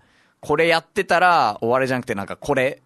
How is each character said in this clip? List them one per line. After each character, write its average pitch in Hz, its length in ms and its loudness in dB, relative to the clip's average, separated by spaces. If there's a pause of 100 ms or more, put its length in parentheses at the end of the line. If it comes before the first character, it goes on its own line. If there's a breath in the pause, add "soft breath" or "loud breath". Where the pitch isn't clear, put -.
(400 soft breath)
こ - 160 -4
れ 165 120 2
や 165 120 2
っ - 80 -10
て - 160 -4
た 175 160 0
ら、 156 420 2
お 117 80 -2
笑 131 160 0
い - 20 -2
じ 131 60 -2
ゃ 131 40 0
な 117 60 -6
く - 20 -20
て 113 100 -6
な 98 80 -6
ん - 40 -10
か、 92 80 -12
こ - 180 -4
れ、 135 320 -2